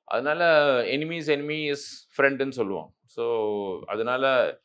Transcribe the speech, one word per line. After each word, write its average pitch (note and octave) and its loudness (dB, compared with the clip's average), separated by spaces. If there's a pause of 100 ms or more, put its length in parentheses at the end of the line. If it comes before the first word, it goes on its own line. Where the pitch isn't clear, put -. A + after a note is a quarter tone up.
அதனால D3+ 4 (100)
enemies D3+ -4
enemy D3+ -2
is C#3+ -2 (420)
friend-ன்னு C3+ 2
சொல்லுவோம். G2 -6 (100)
So, G#2+ -4
அதனால A#2+ 0